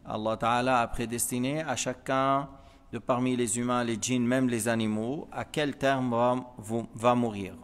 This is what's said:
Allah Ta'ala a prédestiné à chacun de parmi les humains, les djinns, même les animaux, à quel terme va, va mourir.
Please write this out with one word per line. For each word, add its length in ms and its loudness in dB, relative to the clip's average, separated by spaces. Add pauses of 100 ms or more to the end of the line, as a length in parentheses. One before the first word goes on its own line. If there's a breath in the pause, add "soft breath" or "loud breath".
Allah 320 -2
Ta'ala 420 2
a 60 2
prédestiné 760 -2
à 140 -4
chacun 720 0 (420 loud breath)
de 80 -8
parmi 380 2
les 220 0
humains, 260 0
les 160 -2
djinns, 260 0
même 220 2
les 200 0
animaux, 640 -2
à 120 -6
quel 320 -2
terme 340 2
va, 260 4 (580)
va 200 4
mourir. 500 -2